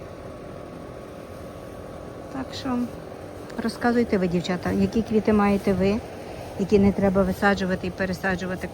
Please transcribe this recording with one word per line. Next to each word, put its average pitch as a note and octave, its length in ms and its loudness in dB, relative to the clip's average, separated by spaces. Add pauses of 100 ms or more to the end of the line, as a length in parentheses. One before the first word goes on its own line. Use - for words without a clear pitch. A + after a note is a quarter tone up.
(2250)
Так C4+ 120 -6 (140)
що B3 180 0 (840)
розказуйте A#3 540 2
ви, F#3 100 2
дівчата, F3+ 440 0
які G3 300 4
квіти G#3+ 320 4
маєте G3+ 400 4
ви, F#3+ 220 4 (640)
які G3+ 200 6
не G3 120 8
треба G3 320 4
висаджувати F#3+ 640 2
і F3 40 -2
пересаджувати F#3 840 -2